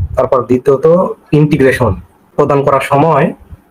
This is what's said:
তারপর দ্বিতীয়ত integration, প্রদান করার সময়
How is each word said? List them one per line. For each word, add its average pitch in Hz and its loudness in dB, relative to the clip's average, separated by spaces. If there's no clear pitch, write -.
তারপর 127 0
দ্বিতীয়ত 127 0
integration, 131 0
প্রদান 143 0
করার 135 0
সময় 156 0